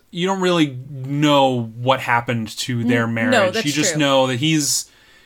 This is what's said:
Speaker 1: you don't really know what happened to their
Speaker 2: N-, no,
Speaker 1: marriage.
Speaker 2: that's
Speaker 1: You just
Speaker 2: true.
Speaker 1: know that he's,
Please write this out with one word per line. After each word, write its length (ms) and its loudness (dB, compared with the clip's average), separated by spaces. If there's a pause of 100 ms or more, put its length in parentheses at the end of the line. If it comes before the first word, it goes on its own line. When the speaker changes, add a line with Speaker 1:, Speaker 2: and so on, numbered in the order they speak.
(100)
Speaker 1:
you 160 -4
don't 160 -2
really 360 0 (120)
know 720 2
what 380 -2
happened 480 -2 (100)
to 260 -4
their 200 2
Speaker 2:
N-, 100 -4
no, 160 0
Speaker 1:
marriage. 240 2
Speaker 2:
that's 100 -2
Speaker 1:
You 80 -2
just 200 0
Speaker 2:
true. 80 -2
Speaker 1:
know 260 4
that 100 -2
he's, 540 -2 (360)